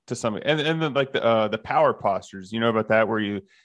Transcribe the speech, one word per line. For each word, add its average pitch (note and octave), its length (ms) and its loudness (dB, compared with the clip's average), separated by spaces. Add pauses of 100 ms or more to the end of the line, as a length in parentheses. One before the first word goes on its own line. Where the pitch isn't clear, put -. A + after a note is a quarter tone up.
to A#2+ 80 -8
some, G#2+ 220 -4
and, D3+ 220 0
and D#3+ 220 -2
then, D3 140 -2
like, C#3 180 0
the, - 100 0
uh, A2 240 2
the G#2 120 -4
power C#3+ 340 2
postures, F#2+ 580 -6
you A2+ 80 -4
know A#2 100 2
about A2 180 0
that, A2 200 4
where A2 120 -2
you, G2+ 220 -4 (240)